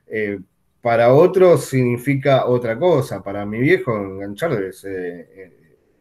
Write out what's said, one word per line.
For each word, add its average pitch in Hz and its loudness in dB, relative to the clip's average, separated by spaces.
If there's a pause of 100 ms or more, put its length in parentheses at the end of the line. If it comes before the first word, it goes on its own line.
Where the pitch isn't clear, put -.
eh, 104 -6 (420)
para 117 4
otro 180 6
significa 131 0
otra 117 -2
cosa. 127 0
Para 101 -8
mi 110 -6
viejo, 135 0
enganchar 101 -8 (100)
es, 95 -12
eh, 90 -10
eh, - -20 (240)